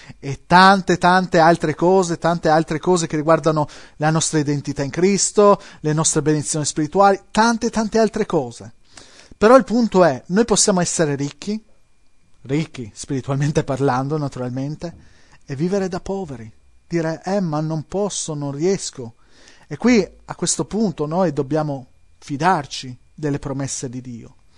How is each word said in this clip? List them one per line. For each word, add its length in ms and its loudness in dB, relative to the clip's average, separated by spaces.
e 300 -10
tante, 500 6
tante 420 2
altre 360 4
cose, 420 2
tante 300 -2
altre 320 2
cose 260 0
che 120 -4
riguardano 500 2
la 120 0
nostra 300 0
identità 420 -2
in 100 -4
Cristo, 720 4
le 100 -2
nostre 300 0
benedizioni 420 -2
spirituali, 560 2
tante, 380 0
tante 300 -2
altre 260 0
cose. 460 -4
Però 200 8
il 80 6
punto 400 2
è, 220 0
noi 180 2
possiamo 340 2
essere 360 0
ricchi, 460 -8
ricchi 520 -6
spiritualmente 680 -4
parlando 520 -2
naturalmente, 800 -8
e 80 -12
vivere 360 -2
da 100 -8
poveri. 500 -10
Dire, 380 -4
"Eh, 160 0
ma 180 -2
non 300 -4
posso, 460 -4
non 180 -6
riesco." 600 -4
E 80 -10
qui, 320 2
a 120 -12
questo 280 -4
punto, 420 -2
noi 280 0
dobbiamo 540 -4
fidarci 800 -2
delle 240 -4
promesse 520 -6
di 100 -10
Dio. 360 -16